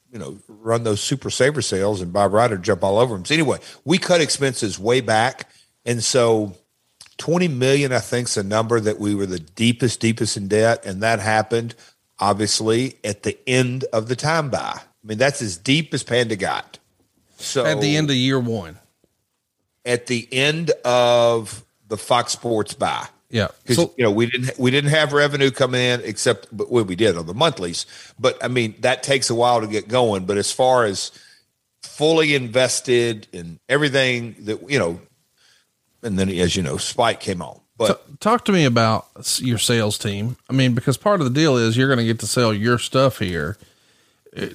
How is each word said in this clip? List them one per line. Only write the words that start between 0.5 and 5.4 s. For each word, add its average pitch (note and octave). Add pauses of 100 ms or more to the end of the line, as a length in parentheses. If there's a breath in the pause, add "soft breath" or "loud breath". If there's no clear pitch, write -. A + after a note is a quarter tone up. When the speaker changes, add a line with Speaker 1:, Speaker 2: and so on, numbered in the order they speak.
Speaker 1:
those G#2
Super -
Saver C#3
sales, G2
and F2
Bob G2
Ryder A2
jump F2+
all G2
over B2
'em. F2+
So C#3+
anyway, C#3 (260 loud breath)
we E3+
cut F3
expenses B2+
way A#2+
back. A2+ (340 soft breath)